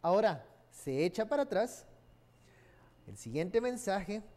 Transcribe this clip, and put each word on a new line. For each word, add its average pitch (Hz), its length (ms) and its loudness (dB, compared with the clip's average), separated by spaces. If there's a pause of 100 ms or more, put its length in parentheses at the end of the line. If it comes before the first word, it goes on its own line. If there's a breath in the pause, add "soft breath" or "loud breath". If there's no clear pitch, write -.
Ahora, 180 420 4 (280)
¿se 143 340 0
echa 214 220 0
para 285 160 2
atrás?". 233 440 -2 (1200 soft breath)
El 101 120 -14
siguiente 170 420 -2
mensaje 208 640 -4 (140)